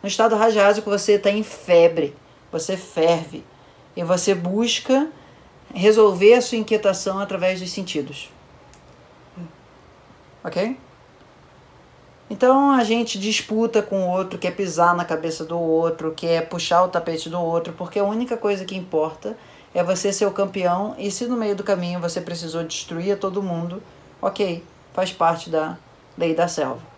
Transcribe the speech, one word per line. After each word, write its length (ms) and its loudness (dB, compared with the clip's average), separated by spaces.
No 60 -8
estado 280 2
rajásico, 540 4
você 280 2
tá 120 2
em 120 -2
febre, 720 4
você 260 -4
ferve, 680 0
e 60 -6
você 320 2
busca 720 0
resolver 600 6
a 80 4
sua 160 -4
inquietação 600 -2
através 420 -2
dos 100 -8
sentidos. 600 -8
Ok? 340 -4
Então 440 4
a 100 4
gente 360 0
disputa 640 0
com 200 -2
o 80 -2
outro, 280 -2
quer 120 -4
pisar 460 2
na 80 -4
cabeça 400 -6
do 140 -6
outro, 540 0
quer 360 -2
puxar 360 2
o 40 0
tapete 400 -4
do 120 -6
outro, 340 -2
porque 240 -8
a 60 2
única 320 -2
coisa 280 -2
que 120 -10
importa 600 -4
é 100 0
você 300 0
ser 140 0
o 60 0
campeão, 680 -2
e 120 -4
se 160 -6
no 100 -2
meio 180 -2
do 80 -8
caminho 380 -2
você 200 -4
precisou 440 -8
destruir 540 -6
todo 240 -4
mundo, 400 -6
ok, 440 -2
faz 200 -2
parte 380 0
da 260 -2
lei 160 0
da 140 2
selva. 500 -6